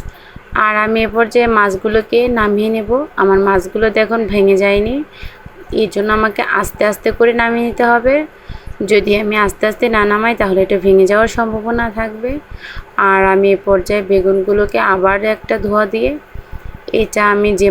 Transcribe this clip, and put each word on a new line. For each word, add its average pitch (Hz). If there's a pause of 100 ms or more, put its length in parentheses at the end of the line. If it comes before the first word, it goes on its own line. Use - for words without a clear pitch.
(560)
আর 214
আমি 220
এ 214
পর্যায়ে 226
মাছগুলোকে 214 (180)
নামিয়ে 208
নেব। 220 (260)
আমার 196
মাছগুলো 196
দেখুন 220
ভেঙে 196
যায়নি, 202 (760)
এর 220
জন্য 202
আমাকে 214 (100)
আস্তে 202
আস্তে 208
করে 233
নামিয়ে 233
নিতে 233
হবে। 240 (760)
যদি 208
আমি 214
আস্তে 202
আস্তে 214
না 220
নামাই 214
তাহলে 190
এটা 196
ভেঙে 190
যাওয়ার 214
সম্ভাবনা 226
থাকবে। 220 (760)
আর 190
আমি 196
এ 190
পর্যায়ে 196
বেগুনগুলোকে 196 (140)
আবার 190
একটা 214
ধোয়া 208
দিয়ে 226 (840)
এটা 214
আমি 208
যে 196